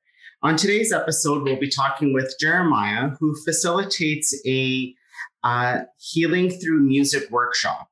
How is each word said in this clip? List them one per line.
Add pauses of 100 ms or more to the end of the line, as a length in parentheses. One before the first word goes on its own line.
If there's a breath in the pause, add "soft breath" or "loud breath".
(420 loud breath)
On
today's
episode,
we'll
be
talking
with
Jeremiah, (100)
who
facilitates
a, (500 loud breath)
uh, (140)
healing
through
music
workshop.